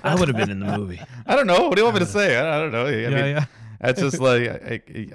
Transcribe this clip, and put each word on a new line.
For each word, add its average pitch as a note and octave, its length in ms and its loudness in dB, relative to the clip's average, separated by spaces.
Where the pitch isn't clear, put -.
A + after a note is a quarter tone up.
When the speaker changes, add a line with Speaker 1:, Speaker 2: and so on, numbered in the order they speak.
Speaker 1:
I D3 100 0
would F3+ 140 2
have B2+ 80 0
been G#2 140 0
in G2 100 -6
the G2+ 180 -4
movie. F#2 220 -8
Speaker 2:
<laughs> - 120 -16
I - 100 0
don't C#4 120 2
know. G3 200 4
What A3+ 80 0
do G3+ 60 4
you - 20 6
want A#3 120 4
me F#3+ 40 2
to F3 100 2
Speaker 1:
Uh, - 20 -10
Speaker 2:
say? G3 240 2
I, D3+ 200 0
I D3+ 40 0
don't D#3 120 -2
know. A#2 140 0
I D3 100 0
Speaker 1:
yeah, A2+ 140 -2
Speaker 2:
mean, C#3 60 0
Speaker 1:
yeah. D3 100 0
Speaker 2:
it's B2+ 200 -2
just C#3 200 -2
Speaker 1:
<laughs> - 0 -
Speaker 2:
like, B2 280 4
I, - 400 -10
I, A2 260 -12